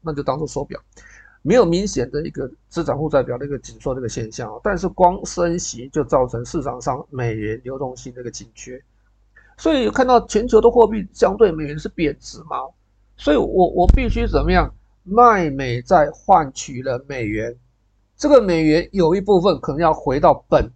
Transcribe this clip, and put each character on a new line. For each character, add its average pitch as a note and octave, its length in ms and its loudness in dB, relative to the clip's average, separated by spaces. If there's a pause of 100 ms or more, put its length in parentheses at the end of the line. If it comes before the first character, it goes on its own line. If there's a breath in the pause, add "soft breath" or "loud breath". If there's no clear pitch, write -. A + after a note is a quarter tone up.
那 D#3+ 120 -8
就 C#3+ 100 -6
当 C#3 160 -4
作 D#3 80 -6
缩 C3 180 -8
表， - 160 -14 (640 loud breath)
没 E3 120 2
有 B3 100 8
明 F3 220 0
显 B2+ 240 -4
的 D3 120 -6
一 E3+ 80 -10
个 C3+ 200 -8 (180)
资 E3+ 160 -6
产 C#3 120 -2
负 D3+ 120 -4
债 D3 120 2
表 B2 160 -4
的 B2+ 80 -10
一 C#3+ 40 -10
个 C#3 100 -8
紧 A2+ 220 -18
缩 C#3 120 -6
的 C3 80 -8
一 - 20 -8
个 A#2 60 -8
现 A2 220 -8
象 A2 220 -12
啊。 A2 100 -16
但 G3 160 -4
是 F3+ 100 -4
光 F3+ 380 2
升 F3 320 -2
息 B2 300 -12
就 C#3+ 160 -2
造 B2+ 220 2
成 B2 180 -10
市 D3+ 180 -6
场 B2+ 180 -8
上 C#3 300 -6
美 A#2+ 240 -6
元 G#2+ 300 -8
流 C3 120 -10
动 C3 200 -10
性 B2 180 -18
的 B2 60 -16
一 B2 40 -16
个 A#2+ 60 -12
紧 - 240 -18
缺， B2+ 260 -18 (760 soft breath)
所 D#4+ 180 0
以 A#3+ 160 0
看 B3+ 160 2
到 B3 200 4
全 A3 200 -2
球 A3+ 140 4
的 A3+ 100 6
货 A#3 160 6
币 G#3 260 -6
相 G3+ 240 0
对 G#3 140 4
美 D#3 140 -6
元 D3 120 -8
是 D3+ 120 -10
贬 D3+ 320 -4
值 - 180 -18 (100)
嘛。 C#3 100 -6 (580)
所 - 180 0
以 - 20 4
我， F3+ 340 2
我 F3 180 0
必 B3+ 200 2
须 A#3 180 -2
怎 D3 180 -2
么 E3+ 80 0
样？ E3+ 200 0 (300)
卖 G3+ 480 2
美 C3 320 -4
债 D#3 300 4
换 D#3+ 400 2
取 B2+ 280 -12
了 C3 280 -6
美 C3 160 -6
元， G#2+ 320 -6 (600)
这 D4+ 120 -2
个 C#4 120 8
美 F3 220 2
元 D#3 300 2
有 F3 240 2
一 G3+ 40 -4
部 G3 200 2
分 E3 200 2
可 - 120 -6
能 C#3 80 -6
要 E3 120 4
回 C#3+ 280 -2
到 D3+ 280 4
本 B2+ 280 2